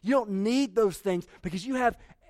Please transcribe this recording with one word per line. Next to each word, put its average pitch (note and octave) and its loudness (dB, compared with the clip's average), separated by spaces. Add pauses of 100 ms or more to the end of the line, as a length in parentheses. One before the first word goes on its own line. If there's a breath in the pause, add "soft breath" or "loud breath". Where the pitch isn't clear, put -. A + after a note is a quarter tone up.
You G#3 0
don't A#3+ 2
need G#3+ 0
those G3+ 2
things F3+ -2 (160 loud breath)
because F3+ -6
you C4 -4
have B3 0 (320 soft breath)